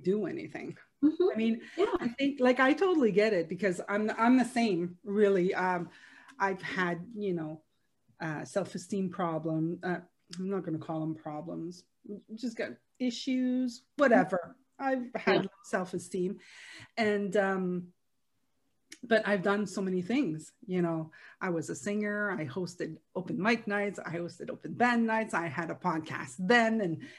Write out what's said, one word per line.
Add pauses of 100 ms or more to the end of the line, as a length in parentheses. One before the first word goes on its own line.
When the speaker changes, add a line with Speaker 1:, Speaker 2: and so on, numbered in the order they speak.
Speaker 1:
do
anything. (260)
Speaker 2:
Mm-hmm. (100)
Speaker 1:
I
mean, (160)
Speaker 2:
Yeah. (140)
Speaker 1:
I
think,
like,
I
totally
get
it
because
I'm,
I'm
the
same,
really.
Um, (500)
I've
had, (100)
you
know, (600)
uh,
self-esteem
problem.
Uh, (420)
I'm
not
gonna
call
them
problems. (500)
Just
got (280)
issues, (140)
whatever. (240)
I've
had
Speaker 2:
Yeah.
Speaker 1:
low (160)
self-esteem, (580)
and,
um, (1200)
but
I've
done
so
many
things. (140)
You
know, (280)
I
was
a
singer.
I
hosted (160)
open
mic
nights.
I
hosted
open
band
nights.
I
had
a
podcast
then,
and, (160)